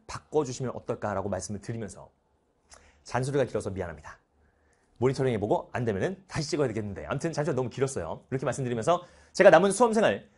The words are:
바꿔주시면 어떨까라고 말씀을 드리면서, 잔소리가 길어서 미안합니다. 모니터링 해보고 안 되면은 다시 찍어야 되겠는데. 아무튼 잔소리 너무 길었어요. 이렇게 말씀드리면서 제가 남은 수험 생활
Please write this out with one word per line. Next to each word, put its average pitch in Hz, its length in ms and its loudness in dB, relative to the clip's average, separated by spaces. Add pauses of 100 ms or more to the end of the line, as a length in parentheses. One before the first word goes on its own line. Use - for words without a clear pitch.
바꿔주시면 131 680 -4
어떨까라고 101 540 -4
말씀을 95 320 -6
드리면서, 104 480 -10 (960)
잔소리가 131 420 -2
길어서 104 240 -4
미안합니다. 87 500 -10 (800)
모니터링 131 380 2
해보고 107 360 -2
안 123 140 -4
되면은 113 420 -2
다시 151 220 -6
찍어야 147 180 0
되겠는데. 101 380 -6
아무튼 143 260 -4
잔소리 147 240 -2
너무 123 140 -2
길었어요. 104 520 -6 (100)
이렇게 135 140 -4
말씀드리면서 127 580 0 (280)
제가 - 180 8
남은 180 220 10
수험 226 220 4
생활 160 340 2 (100)